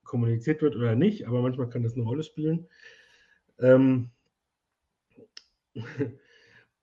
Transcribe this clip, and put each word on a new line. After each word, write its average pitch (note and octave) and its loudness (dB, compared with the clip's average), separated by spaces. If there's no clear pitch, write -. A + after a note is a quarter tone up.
kommuniziert A#2 -2
wird D3+ 2
oder A2+ 0
nicht, F#3+ 0
aber B2 0
manchmal B2 -2
kann A#2+ -4
das A#2 -4
eine B2 -4
Rolle B2+ -4
spielen. D#3+ -4
Ähm, B2+ 4
<laughs> A#2+ -8